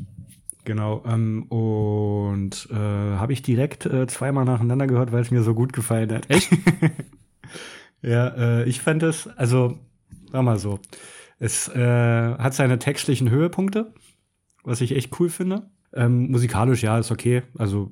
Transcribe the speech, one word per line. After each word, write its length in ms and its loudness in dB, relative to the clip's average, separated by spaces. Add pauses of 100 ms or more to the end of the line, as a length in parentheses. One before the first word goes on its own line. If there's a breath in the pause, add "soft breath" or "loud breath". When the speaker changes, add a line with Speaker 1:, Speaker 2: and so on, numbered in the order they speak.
(640)
Speaker 1:
genau, 400 -4
ähm, 380 0
und, 1300 -2
äh, 40 -6
habe 580 -2
ich 100 -6
direkt, 420 0
äh, 220 0
zweimal 380 -2
nacheinander 420 2
gehört, 240 2
weil 100 2
es 80 -2
mir 140 2
so 100 2
gut 200 0
gefallen 380 -2
hat. 180 -6
Speaker 2:
Echt? 260 4
Speaker 1:
<laughs> 60 -2 (1400 loud breath)
Ja, 260 2
äh, 340 2
ich 180 -2
fand 220 0
es, 240 -2 (100)
also, 400 2 (540)
sag 120 0
mal 160 2
so. 200 -4 (600 loud breath)
Es, 300 -4
äh, 680 2
hat 160 -2
seine 260 2
textlichen 500 0
Höhepunkte, 640 0 (680 soft breath)
was 180 -4
ich 140 0
echt 240 -4
cool 100 2
finde. 400 -4 (240)
Ähm, 380 2
musikalisch, 520 2
ja, 160 2
ist 120 -2
okay. 320 0 (140)
Also 340 -2